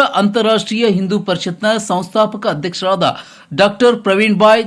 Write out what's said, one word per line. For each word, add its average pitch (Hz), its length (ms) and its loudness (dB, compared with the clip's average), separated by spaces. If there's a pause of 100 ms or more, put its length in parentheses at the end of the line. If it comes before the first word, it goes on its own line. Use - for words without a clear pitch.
(160)
ಅಂತಾರಾಷ್ಟ್ರೀಯ 220 720 0
ಹಿಂದೂ 190 320 0
ಪರಿಷತ್ನ 190 580 -4
ಸಂಸ್ಥಾಪಕ 208 680 -2
ಅಧ್ಯಕ್ಷರಾದ 180 680 -2 (380)
ಡಾಕ್ಟರ್ 208 440 2
ಪ್ರವೀಣ್ 208 380 0
ಭಾಯ್ 220 320 4